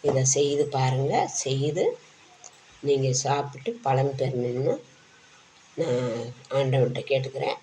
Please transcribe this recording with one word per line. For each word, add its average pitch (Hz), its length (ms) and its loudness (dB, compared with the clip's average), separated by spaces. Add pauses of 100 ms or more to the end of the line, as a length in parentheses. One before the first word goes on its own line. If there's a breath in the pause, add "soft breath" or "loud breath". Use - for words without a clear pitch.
இதை 131 240 2
செய்து 143 400 2
பாருங்க. 135 600 0
செய்து 151 680 -2 (800)
நீங்க 135 340 2
சாப்பிட்டு 139 580 -2
பலன் 135 460 0
பெறணும்னு 131 640 0 (960)
நான் 123 580 -2 (160)
ஆண்டவன்கிட்ட 131 600 2
கேட்டுக்கிறேன். - 540 -2